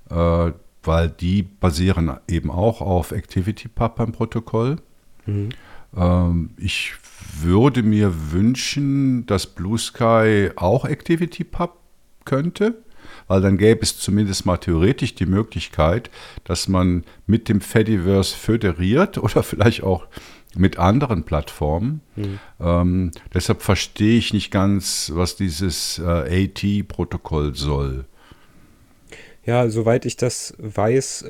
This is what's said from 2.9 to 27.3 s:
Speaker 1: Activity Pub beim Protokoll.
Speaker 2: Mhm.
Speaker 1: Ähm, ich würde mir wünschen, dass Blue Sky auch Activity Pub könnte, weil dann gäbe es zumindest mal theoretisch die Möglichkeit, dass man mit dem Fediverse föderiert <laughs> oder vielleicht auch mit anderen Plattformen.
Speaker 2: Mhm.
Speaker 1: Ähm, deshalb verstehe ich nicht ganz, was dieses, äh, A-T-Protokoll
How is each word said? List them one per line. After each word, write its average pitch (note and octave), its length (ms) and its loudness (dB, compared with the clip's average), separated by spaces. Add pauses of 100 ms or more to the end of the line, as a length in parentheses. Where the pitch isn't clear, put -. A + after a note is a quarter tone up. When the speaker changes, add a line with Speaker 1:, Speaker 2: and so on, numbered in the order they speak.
Speaker 1:
Activity F#2+ 580 -4
Pub A2+ 260 -2
beim A2+ 160 -2
Protokoll. A2+ 640 -4 (500)
Speaker 2:
Mhm. G2+ 240 -4 (480)
Speaker 1:
Ähm, F2 600 2
ich - 360 -6 (480)
würde A2+ 400 4
mir G2+ 500 2
wünschen, C3 960 0
dass F#2+ 220 0
Blue G2+ 320 -4
Sky A2 760 2
auch G#2+ 300 0
Activity E3 580 -2
Pub - 360 -6 (460)
könnte, F3 560 -2 (460)
weil F#2+ 140 4
dann G2 160 4
gäbe G#2+ 240 6
es - 180 -2
zumindest G2 460 0
mal F#2 120 2
theoretisch F#2 560 0
die - 120 -2
Möglichkeit, F2+ 840 0 (360)
dass - 240 -4
man F#2 340 2 (240)
mit A2 220 2
dem G#2 120 2
Fediverse G2 760 2
föderiert A2 800 0
<laughs> - 20 -6
oder - 240 0
vielleicht - 400 0
auch F#2 220 -2 (500)
mit F2+ 220 2
anderen G2+ 460 2
Plattformen. E2+ 800 -4 (140)
Speaker 2:
Mhm. G2 240 -8 (200)
Speaker 1:
Ähm, F2 520 2 (220)
deshalb F#2+ 280 0
verstehe G#2+ 560 2
ich - 160 0
nicht G2+ 180 -2
ganz, G2 640 0
was F2+ 200 0
dieses, F2+ 640 -4
äh, D#2+ 40 -8 (420)
A-T-Protokoll F2+ 1080 -4